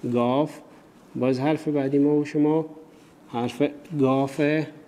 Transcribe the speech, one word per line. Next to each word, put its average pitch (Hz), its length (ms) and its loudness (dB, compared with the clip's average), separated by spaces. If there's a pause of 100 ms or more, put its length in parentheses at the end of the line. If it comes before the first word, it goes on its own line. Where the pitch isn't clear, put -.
(140)
گاف. 123 460 0 (560)
باز 127 240 0
حرف 151 280 0
بعدی 143 300 0
ما 147 180 4
و 147 100 0
شما 151 400 0 (640)
حرف 120 320 -4 (380)
گافه. 139 680 0 (200)